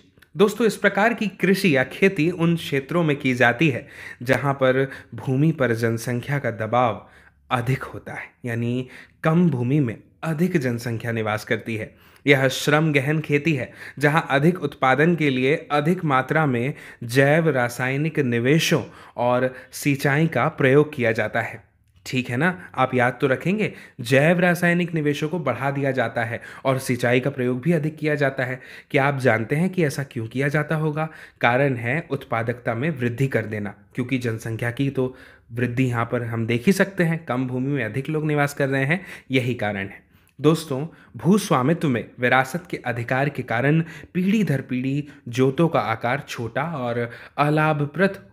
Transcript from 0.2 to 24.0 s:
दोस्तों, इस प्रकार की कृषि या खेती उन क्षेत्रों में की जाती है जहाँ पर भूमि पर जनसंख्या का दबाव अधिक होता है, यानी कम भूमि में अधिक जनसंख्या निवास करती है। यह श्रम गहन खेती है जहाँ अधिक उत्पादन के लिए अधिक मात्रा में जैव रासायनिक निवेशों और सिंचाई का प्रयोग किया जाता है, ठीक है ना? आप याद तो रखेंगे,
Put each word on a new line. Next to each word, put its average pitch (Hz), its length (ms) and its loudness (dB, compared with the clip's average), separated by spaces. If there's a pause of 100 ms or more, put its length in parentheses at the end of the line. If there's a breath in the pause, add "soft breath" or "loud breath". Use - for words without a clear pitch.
दोस्तों, 208 300 2
इस - 100 -2
प्रकार 202 360 2
की 214 180 -4
कृषि 185 440 2
या 127 100 4
खेती 185 440 0
उन 170 260 2
क्षेत्रों 151 480 -2
में 151 140 2
की 131 160 0
जाती 120 360 4
है 120 180 -4 (360 loud breath)
जहाँ 131 300 2
पर 135 340 2 (280 loud breath)
भूमि 135 360 0
पर 123 220 0
जनसंख्या 120 680 -2
का 120 140 -4
दबाव 110 540 -2 (440 soft breath)
अधिक 127 320 -2
होता - 300 -14
है, - 180 -14 (140)
यानी 120 420 -4 (360 loud breath)
कम 165 260 4
भूमि 127 300 0
में 117 180 -2 (260)
अधिक 165 340 0
जनसंख्या 117 540 -4
निवास 107 340 -2
करती 113 300 -4
है। 107 180 -8 (320 soft breath)
यह 135 220 4
श्रम 151 460 2
गहन 143 260 0
खेती 147 340 0
है 127 160 -4 (300 loud breath)
जहाँ 143 300 2
अधिक 156 340 2
उत्पादन 143 520 2
के 151 140 0
लिए 131 260 2 (160)
अधिक 151 340 0
मात्रा 147 400 2
में 127 280 0 (320 loud breath)
जैव 139 440 4
रासायनिक 135 720 -2
निवेशों 127 600 2 (360 loud breath)
और 123 360 0 (200 loud breath)
सिंचाई 143 540 0
का 127 220 0
प्रयोग 147 460 4
किया 113 160 0
जाता 113 300 -2
है, 110 200 -10 (440)
ठीक 127 240 -4
है 120 80 -2
ना? 175 380 -2
आप 131 200 2
याद 123 260 2
तो 143 60 2
रखेंगे, 160 440 0 (300 loud breath)